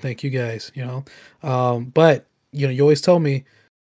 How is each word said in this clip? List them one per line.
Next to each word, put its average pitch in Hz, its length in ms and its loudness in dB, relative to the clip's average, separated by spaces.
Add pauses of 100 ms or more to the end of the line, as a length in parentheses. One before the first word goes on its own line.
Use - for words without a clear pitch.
Thank 127 200 -8
you 143 80 -6
guys, 120 440 -6
you 131 100 -10
know. 127 180 -10 (400)
Um, 127 440 -2
but, 160 400 4 (260)
you 139 160 -4
know, 131 40 -4
you 131 100 0
always 147 180 4
tell 180 180 2
me, 139 240 -2 (500)